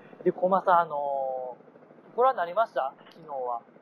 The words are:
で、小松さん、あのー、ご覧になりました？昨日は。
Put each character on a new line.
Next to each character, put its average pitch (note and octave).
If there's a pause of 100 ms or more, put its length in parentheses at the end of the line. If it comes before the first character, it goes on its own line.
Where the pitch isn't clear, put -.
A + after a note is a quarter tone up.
(240)
で、 F3+
小 -
松 F#3
さ F#3+
ん、 E3+
あ E3+
の C3+ (560)
ー、 -
ご A#3+
覧 C4
に A3
な F3
り F3
ま A3
し -
た？ C3+ (180)
昨 E3
日 D#3+
は。 B2 (220)